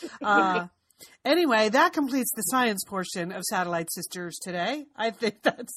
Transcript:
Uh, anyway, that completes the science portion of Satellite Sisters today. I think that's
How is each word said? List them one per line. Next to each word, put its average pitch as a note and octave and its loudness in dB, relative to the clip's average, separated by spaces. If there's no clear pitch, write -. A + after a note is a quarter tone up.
Uh, F#3+ 4
anyway, B3+ 4
that D4 4
completes C4+ 0
the A3 -4
science A#3 0
portion F#3 -6
of F#3 -8
Satellite F3 -2
Sisters F3 -10
today. F#3+ -6
I A3+ -2
think G#3+ -4
that's - -2